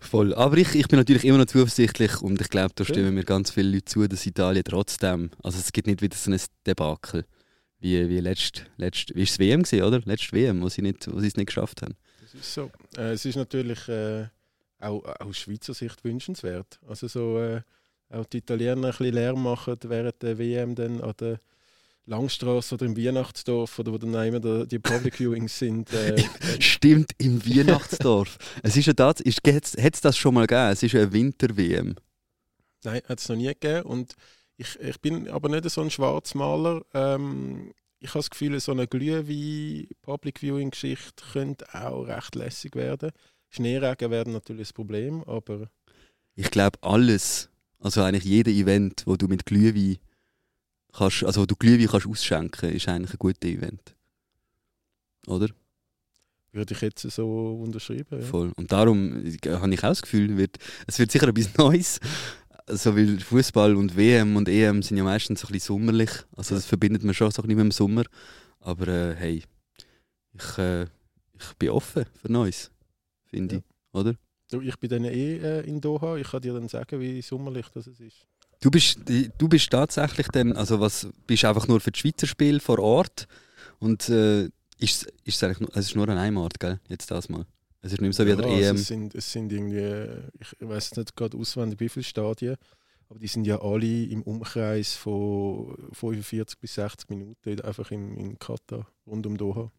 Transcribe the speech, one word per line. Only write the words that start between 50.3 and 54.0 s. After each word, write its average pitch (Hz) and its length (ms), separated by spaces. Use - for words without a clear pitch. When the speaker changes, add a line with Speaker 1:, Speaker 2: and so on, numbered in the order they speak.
Speaker 1:
kannst, - 300
also 95 180
wo 95 40
du 95 100
Glühwein 117 320
kannst 98 200
ausschenken, 85 640
ist - 160
eigentlich 90 260
ein - 60
gutes 90 300
Event. - 460